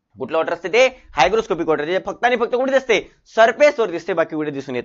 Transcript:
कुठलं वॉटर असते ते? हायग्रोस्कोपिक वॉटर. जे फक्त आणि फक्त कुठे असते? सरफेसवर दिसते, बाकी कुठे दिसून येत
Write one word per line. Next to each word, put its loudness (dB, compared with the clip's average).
कुठलं -4
वॉटर -2
असते -10
ते? 2
हायग्रोस्कोपिक 0
वॉटर. 0
जे -2
फक्त -6
आणि 2
फक्त -2
कुठे -2
असते? 0
सरफेसवर 4
दिसते, -4
बाकी -2
कुठे -4
दिसून -8
येत -4